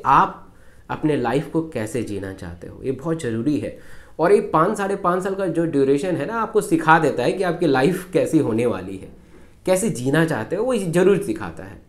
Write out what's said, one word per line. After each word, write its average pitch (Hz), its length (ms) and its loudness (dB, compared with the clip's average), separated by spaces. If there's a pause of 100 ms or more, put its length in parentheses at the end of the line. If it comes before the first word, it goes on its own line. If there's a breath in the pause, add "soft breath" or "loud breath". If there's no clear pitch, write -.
आप 165 460 2 (380 soft breath)
अपने 143 260 0
लाइफ 127 360 -2
को 165 160 0
कैसे 110 340 -6
जीना 98 300 -8
चाहते 87 360 -14
हो, - 160 -18
ये 131 80 -2
बहुत 160 300 -4
ज़रूरी 123 360 -2
है। - 200 -8 (400 loud breath)
और 175 140 4
ये 214 80 6 (120)
पाँच, 175 260 4
साढ़े 196 180 -2
पाँच 180 280 0
साल 196 100 -4
का 196 120 -2
जो 165 200 0
ड्यूरेशन 143 500 2
है 139 100 -4
ना, 220 80 -6
आपको 220 260 0
सिखा 160 380 6
देता 127 240 0
है 123 100 2
कि 185 100 -4
आपकी 170 240 -2
लाइफ 147 460 0
कैसी 147 260 2
होने 120 280 0
वाली 95 300 -4
है, - 120 -16 (580 soft breath)
कैसे 185 240 2
जीना 135 340 2
चाहते 139 320 -2
हो, 214 80 -2
वो 254 100 0
ज़रूर 185 480 2
सिखाता 95 420 -8
है। 98 240 -18